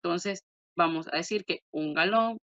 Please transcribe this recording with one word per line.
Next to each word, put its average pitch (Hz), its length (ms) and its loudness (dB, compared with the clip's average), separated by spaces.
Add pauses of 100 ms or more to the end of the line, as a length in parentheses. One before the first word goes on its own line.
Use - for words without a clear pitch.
Entonces, 196 400 -2 (320)
vamos 165 380 2
a 156 60 0
decir 196 260 -2
que - 160 -4 (100)
un 151 220 -2
galón 220 540 2